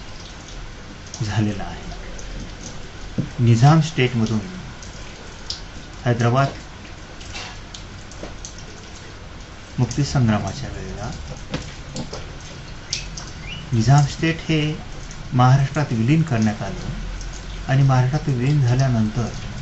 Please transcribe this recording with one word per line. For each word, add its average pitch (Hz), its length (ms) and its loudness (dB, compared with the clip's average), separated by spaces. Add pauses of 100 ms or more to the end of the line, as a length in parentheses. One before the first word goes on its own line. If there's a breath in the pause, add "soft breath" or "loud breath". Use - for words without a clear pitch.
(1160)
झालेला 104 460 0
आहे. - 1600 -8 (160)
निझाम 123 420 8
स्टेटमधून 117 580 2 (1700)
हैदराबाद 120 420 4 (3250)
मुक्तीसंग्रामाच्या 110 920 2
वेळेला - 400 -8 (2500)
निझाम 131 360 8
स्टेट 160 300 0 (120)
हे 156 100 4 (760)
महाराष्ट्रात 135 580 6
विलीन 123 300 6
करण्यात 110 400 2
आलं - 1120 -6
आणि 135 120 6
महाराष्ट्रात 131 440 4
विलीन 139 340 4
झाल्यानंतर 120 680 4 (340)